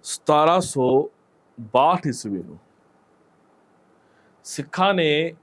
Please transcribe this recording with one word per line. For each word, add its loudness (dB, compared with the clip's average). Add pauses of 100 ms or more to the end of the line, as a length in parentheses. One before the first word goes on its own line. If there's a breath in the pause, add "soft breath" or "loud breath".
ਸਤਾਰਾਂ 2
ਸੌ 0 (520)
ਬਾਹਠ 2
ਈਸਵੀ -6
ਨੂੰ -16 (1900 soft breath)
ਸਿੱਖਾਂ -2
ਨੇ 0